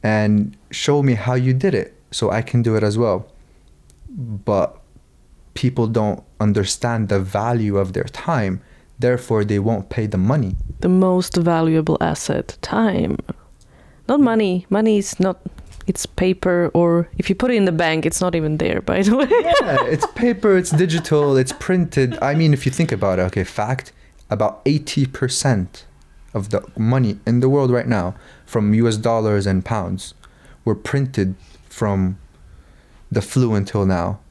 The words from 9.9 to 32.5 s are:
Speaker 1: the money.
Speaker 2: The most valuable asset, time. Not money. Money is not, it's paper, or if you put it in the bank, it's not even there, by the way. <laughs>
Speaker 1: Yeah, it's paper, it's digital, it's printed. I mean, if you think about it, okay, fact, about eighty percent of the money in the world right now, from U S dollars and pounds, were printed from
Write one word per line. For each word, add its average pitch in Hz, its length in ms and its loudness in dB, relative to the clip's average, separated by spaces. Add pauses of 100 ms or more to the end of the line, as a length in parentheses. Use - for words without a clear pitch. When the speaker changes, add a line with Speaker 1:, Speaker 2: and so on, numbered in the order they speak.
Speaker 1:
the 101 120 -2
money. 101 380 0 (260)
Speaker 2:
The 175 80 0
most 185 480 2
valuable 165 640 2
asset, - 600 -4
time. 208 560 0 (920)
Not 277 120 2
money. 220 500 2
Money 214 280 2
is 196 220 -4
not, 185 200 0 (480)
it's - 180 -4
paper, 180 680 0
or 170 440 2
if - 120 -4
you 190 60 2
put 254 160 0
it 240 40 2
in 202 100 2
the 185 60 2
bank, 160 340 0
it's 165 160 -2
not 180 140 0
even 156 220 -2
there, - 240 -2
by - 200 0
the 202 140 4
way. 269 140 2
<laughs> 392 320 4
Speaker 1:
Yeah, 156 240 0
it's 156 200 0 (100)
paper, 214 420 2
it's 180 140 0
digital, 156 680 2
it's 131 160 0
printed. 151 680 0
I 139 140 0
mean, 156 180 4
if 135 120 -2
you 131 60 2
think 160 200 -2
about 95 280 0
it, 92 40 2
okay, 92 200 -2
fact, 110 480 -4 (380)
about 107 360 -2
eighty 147 400 0
percent 127 800 -2 (480)
of 101 160 -6
the 101 120 0 (160)
money 113 500 0
in 120 140 2
the 131 80 2
world 135 220 2
right 123 160 0
now, 98 280 -2 (300)
from 104 280 0
U 113 140 4
S 113 100 2
dollars 110 480 0
and 95 180 0
pounds, 95 500 -6 (520)
were 110 100 2
printed 113 600 -2 (340)
from 98 480 -2 (920)